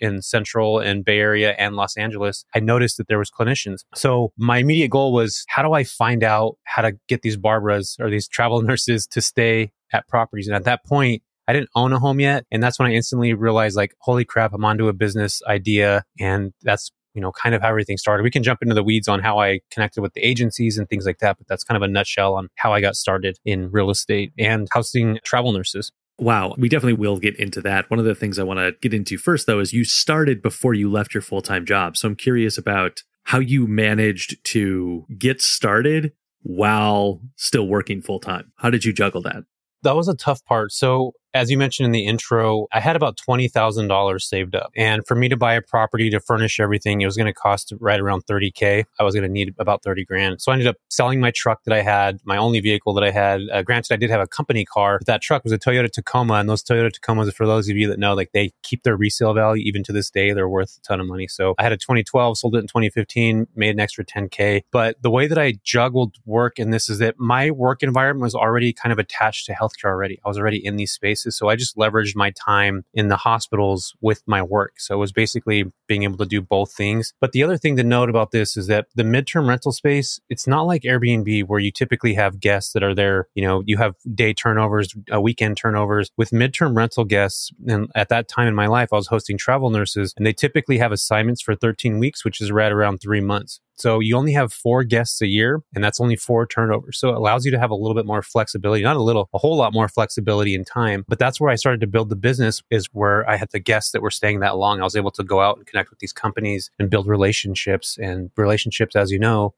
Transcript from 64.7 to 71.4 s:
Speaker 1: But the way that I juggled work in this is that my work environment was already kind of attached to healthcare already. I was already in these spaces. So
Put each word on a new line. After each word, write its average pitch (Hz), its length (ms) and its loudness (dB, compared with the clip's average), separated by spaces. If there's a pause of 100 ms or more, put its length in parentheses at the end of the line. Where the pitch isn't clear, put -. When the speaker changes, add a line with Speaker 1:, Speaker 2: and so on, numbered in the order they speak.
Speaker 1:
But 113 320 0
the 120 80 2
way 131 160 2
that 160 100 0
I 131 260 0
juggled 123 520 0 (100)
work 113 320 0
in 110 140 -2
this 113 180 -2
is 104 80 -4
that 113 220 0
my 127 320 0
work 127 320 0
environment 135 400 0
was 107 100 -2
already 117 400 0
kind - 180 -2
of 110 60 2
attached - 480 -2
to 98 80 -10
healthcare 107 380 -2
already. 95 340 -4
I - 20 -2
was 104 120 -4
already 104 260 -2
in 104 120 -4
these 101 140 -4
spaces. 104 280 -4
So 110 300 -2